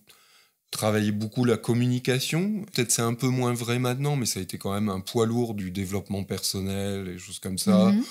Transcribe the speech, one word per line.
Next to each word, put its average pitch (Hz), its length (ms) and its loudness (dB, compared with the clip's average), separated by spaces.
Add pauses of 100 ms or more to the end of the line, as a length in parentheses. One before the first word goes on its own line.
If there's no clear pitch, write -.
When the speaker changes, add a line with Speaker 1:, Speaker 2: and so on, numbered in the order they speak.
(720)
Speaker 1:
travaillé 107 400 2
beaucoup 107 340 0
la 113 120 4
communication. 127 1160 0
Peut-être 120 200 0
c'est - 100 2
un 117 140 2
peu 131 140 0
moins 123 240 2
vrai 120 260 -2
maintenant, 131 360 0
mais 120 120 0
ça - 120 -2
a 95 40 -4
été 92 160 -8
quand 101 120 -4
même 104 180 0
un 95 100 -2
poids 113 260 0
lourd 113 300 0
du 95 160 -6
développement 98 520 -4
personnel 98 840 -4
et 90 100 -10
choses 90 220 -14
comme 95 180 -6
ça. 190 340 6
Speaker 2:
Mhm, 214 200 4